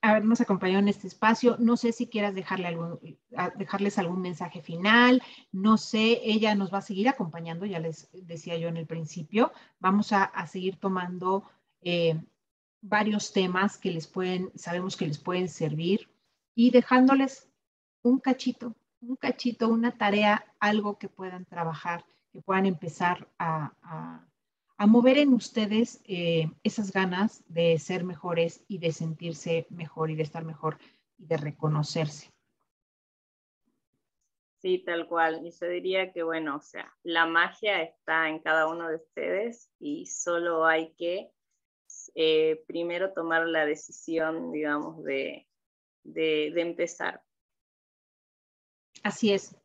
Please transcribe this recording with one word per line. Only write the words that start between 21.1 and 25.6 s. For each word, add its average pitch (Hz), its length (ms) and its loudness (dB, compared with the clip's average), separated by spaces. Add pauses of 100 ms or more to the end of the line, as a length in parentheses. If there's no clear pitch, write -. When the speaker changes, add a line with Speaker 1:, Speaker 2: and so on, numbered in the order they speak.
Speaker 1:
trabajar, 170 600 -6 (260)
que - 100 -20
puedan 190 240 2
empezar 175 600 -2 (100)
a, 160 440 -4
a, 165 460 -14 (500)
a 208 100 4
mover 240 300 8
en 285 160 6
ustedes, 220 720 0